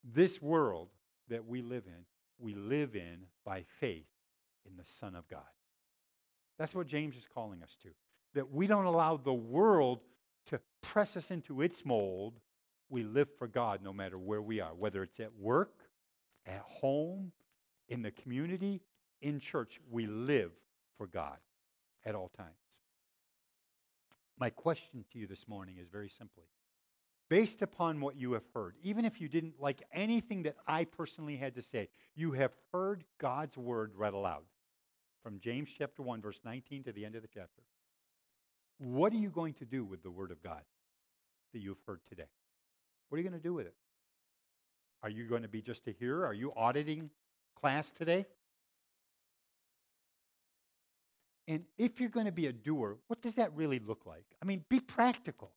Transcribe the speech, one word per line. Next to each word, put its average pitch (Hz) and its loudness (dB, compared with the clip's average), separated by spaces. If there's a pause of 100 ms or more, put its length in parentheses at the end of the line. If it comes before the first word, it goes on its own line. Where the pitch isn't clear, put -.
This 147 6
world 131 2 (380)
that 117 -4
we 123 -4
live 117 -6
in, 87 -18 (320)
we 113 -8
live 113 0
in 87 -8 (180)
by 95 -6 (160)
faith 85 -2 (580)
in 92 -20
the 85 -18
Son 95 -12
of 85 -14
God. 73 -14 (1160)
That's 156 -4
what 180 -2
James 147 -2
is 117 -20
calling 101 -8
us - -20
to, 98 -18 (440)
that 139 0
we 156 4
don't 202 6
allow 165 6
the 135 2
world 127 8 (480)
to - -4 (200)
press - 2
us 170 -8
into 147 -4
its 175 0
mold. 104 0 (500)
We 123 0
live 127 4 (100)
for 123 -6
God 107 0
no 98 -8
matter 95 -6
where 104 -2
we 107 -2
are, 82 -6
whether 95 -2
it's - -10
at 110 -8
work, 123 2 (560)
at 95 -10
home, 165 0 (560)
in 123 -4
the 104 -4
community, 175 -2 (400)
in 147 -2
church. - -4 (100)
We 117 0
live 110 4 (460)
for 104 -8
God 78 -4 (680)
at 107 -4
all 92 -8
times. 90 -18 (1900)
My 123 0
question - -4
to 120 -14
you 104 -8
this 95 -16
morning 95 -12
is 87 -16
very 101 -10
simply, 92 -20 (840)
based 214 6
upon 160 0
what 139 -2
you 127 0
have 110 -2 (100)
heard, 98 -6
even 208 0
if 214 -2
you 151 -6
didn't 160 -2
like 139 0 (100)
anything 208 0
that 151 -2 (120)
I 160 2
personally 151 -8
had 127 -4
to 123 -8
say, 107 -4 (260)
you 156 0
have 131 4 (220)
heard 190 -2 (160)
God's 139 -2
word 120 -2
read 101 2
aloud. 87 -2 (800)
From 104 -10
James 127 -4
chapter 143 -6
one, 120 -4
verse 101 -8
nineteen 131 -10
to 127 -8
the 104 -8
end 107 -12
of 113 -8
the 110 -8
chapter. - -16 (1160)
What 143 4
are 233 0
you 208 0
going 160 -2
to 135 -14
do 123 -4
with 95 -10
the 95 -10
word 90 -8
of 82 -14
God 82 -10 (920)
that 120 -10
you've 98 -8
heard 92 -10
today? 87 -14 (800)
What 143 -4
are 165 0
you 185 -2
gonna 170 -8
do 170 -2
with 120 -4
it? - -16 (1300)
Are 107 -4
you 110 -8
gonna 117 -2
be 110 -8
just 117 -10
a 110 -6
hearer? 135 -2
Are 113 -2
you 123 -4
auditing 147 0 (500)
class 147 0
today? 175 2 (3250)
And 160 -4 (120)
if 233 2
you're 247 2
gonna 214 0
be 160 0
a 123 -2
doer, 117 0 (100)
what 233 -6
does 226 -4
that 208 4
really 147 2
look 107 -6
like? 82 -16 (160)
I 175 -6
mean, 190 0
be 254 6
practical. - 2